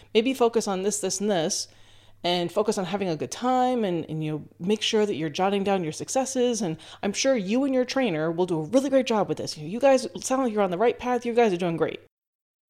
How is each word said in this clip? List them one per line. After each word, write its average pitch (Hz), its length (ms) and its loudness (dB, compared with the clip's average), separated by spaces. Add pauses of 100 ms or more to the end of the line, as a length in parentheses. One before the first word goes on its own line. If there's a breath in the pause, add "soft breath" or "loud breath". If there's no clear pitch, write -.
(140 loud breath)
Maybe 226 200 4
focus 233 340 2
on 190 160 -2
this, 202 160 -2
this, 190 200 -4
and 208 100 0
this, 185 380 0 (580 soft breath)
and 175 260 0
focus 214 280 0
on 185 60 -2
having 196 220 -2
a 165 80 0
good 147 140 -6
time 254 540 0
and, 175 260 0
and, 156 140 -4
you 151 80 -4
know, 151 120 -6 (160)
make 208 220 0
sure 214 240 2
that 208 80 -2
you're 156 160 -4
jotting 196 340 0
down 196 200 0
your 156 80 -4
successes. 247 680 -2
And 165 180 -4 (260 loud breath)
I'm 196 100 -2
sure 269 220 2
you 220 300 0
and 269 80 0
your 254 120 2
trainer 170 460 0
will 175 160 0
do 175 100 0
a 156 60 -2
really 254 260 2
great 262 160 4
job 202 240 0
with 151 80 -2
this. - 180 -8
You 151 80 -12
know, 151 60 -8
you 214 100 -6
guys 262 280 4 (140)
sound 262 200 -2
like 247 100 0
you're 208 120 2
on 185 80 0
the 170 60 -4
right 220 200 2
path. 247 260 -2
You 233 120 -2
guys 226 180 6
are 175 40 -2
doing 170 200 -2
great." 151 220 -2 (720)